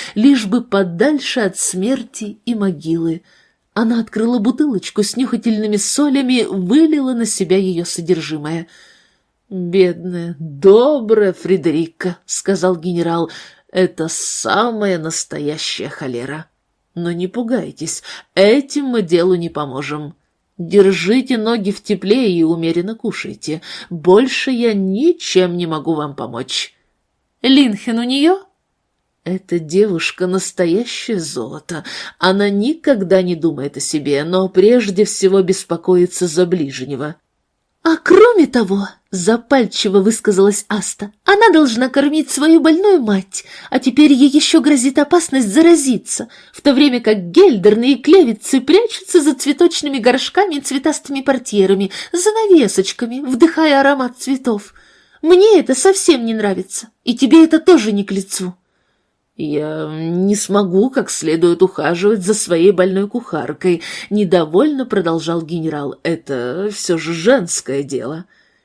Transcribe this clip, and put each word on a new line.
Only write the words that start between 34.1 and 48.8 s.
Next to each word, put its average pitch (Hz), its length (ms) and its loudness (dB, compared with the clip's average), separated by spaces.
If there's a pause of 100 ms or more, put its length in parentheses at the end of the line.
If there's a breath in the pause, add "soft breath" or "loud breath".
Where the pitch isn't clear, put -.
но 185 220 0
прежде 202 580 2
всего 196 360 0
беспокоится 180 880 0
за 170 180 0
ближнего». 139 720 -6 (640)
«А 330 140 0
кроме 392 500 6
того, — 196 440 -2 (220)
запальчиво 208 920 0
высказалась 202 640 2
Аста, — 208 440 -6 (140)
она 415 260 4
должна 262 380 2
кормить 285 400 0
свою 320 300 4
больную 330 420 4
мать, 202 420 -4 (280 loud breath)
а 254 80 0
теперь 285 340 4
ей 269 160 6
ещё 294 320 2
грозит 277 380 2
опасность 285 520 0
заразиться, 277 760 2 (260 loud breath)
в - 80 -20
то 277 140 4
время 254 260 2
как 202 300 0
гельдерны 233 640 4
и - 20 -2
клевицы 262 640 2
прячутся 359 580 2